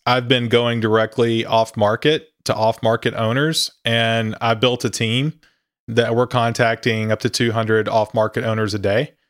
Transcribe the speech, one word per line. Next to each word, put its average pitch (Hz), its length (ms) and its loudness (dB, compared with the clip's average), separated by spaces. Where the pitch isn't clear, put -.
I've 123 200 0
been 120 220 2
going 120 320 2
directly 110 640 2
off 113 320 0
market 120 560 0
to - 80 0
off 110 280 0
market 113 320 0
owners. 135 560 -2
And 113 560 0
I 117 140 0
built 123 300 0
a 117 60 0
team 123 440 -2
that 117 280 0
we're 123 100 2
contacting 113 840 0
up 110 80 -2
to 123 100 -2
two 117 220 0
hundred 110 360 0
off 110 260 0
market - 300 0
owners 110 300 -2
a 107 40 -4
day. 104 340 0